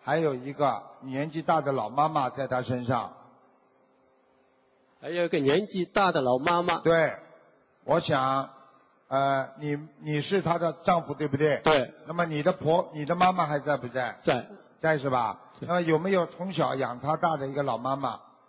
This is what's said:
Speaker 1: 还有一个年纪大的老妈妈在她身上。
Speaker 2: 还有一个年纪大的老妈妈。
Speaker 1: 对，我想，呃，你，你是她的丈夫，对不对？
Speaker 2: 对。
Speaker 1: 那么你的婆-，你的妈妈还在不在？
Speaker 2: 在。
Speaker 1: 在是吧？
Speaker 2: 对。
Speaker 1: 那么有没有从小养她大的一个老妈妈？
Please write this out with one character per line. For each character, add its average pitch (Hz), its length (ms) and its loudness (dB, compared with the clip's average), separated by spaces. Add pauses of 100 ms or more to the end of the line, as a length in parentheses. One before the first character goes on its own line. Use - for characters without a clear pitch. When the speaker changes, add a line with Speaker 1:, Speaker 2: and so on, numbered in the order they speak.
Speaker 1:
还 147 160 0
有 156 160 0
一 127 180 -10
个 131 300 0 (180)
年 135 300 -6
纪 156 120 -6
大 160 180 2
的 139 100 -2
老 117 200 -2
妈 147 180 2
妈 143 220 -2
在 131 160 -6
她 127 160 -2
身 123 220 -4
上。 117 300 -2 (1900)
Speaker 2:
还 139 100 -12
有 175 140 0
一 165 40 -2
个 170 100 0
年 147 280 4
纪 190 180 -4
大 190 280 2
的 156 100 2
老 127 160 4
妈 170 240 2
妈。 175 160 0
Speaker 1:
对， 160 360 4 (720)
我 156 160 2
想， 135 480 0 (600)
呃， 135 500 0
你， 147 200 -4 (200)
你 151 240 -2
是 196 180 0
她 170 180 0
的 165 140 0
丈 170 320 2
夫， 175 80 -8
对 151 160 -4
不 135 80 -2
对？ 147 260 2
Speaker 2:
对。 147 300 2 (140)
Speaker 1:
那 160 80 -10
么 175 100 0
你 151 180 -4
的 180 120 2
婆-， 170 400 0
你 151 100 -6
的 156 120 -2
妈 180 160 4
妈 180 120 0
还 147 140 -2
在 143 180 0
不 127 100 -8
在？ 120 360 -6
Speaker 2:
在。 127 240 0 (340)
Speaker 1:
在 160 160 2
是 139 140 -2
吧？ 117 300 0 (200)
Speaker 2:
对。 123 80 -12
Speaker 1:
那 170 60 0
么 180 80 2
有 160 160 2
没 185 120 -2
有 180 140 2
从 180 280 -10
小 139 220 0
养 123 260 -4
她 151 180 -2
大 165 180 0
的 135 100 -6
一 135 60 -8
个 143 100 -4
老 127 140 -2
妈 131 180 -2
妈？ 131 260 -6 (280)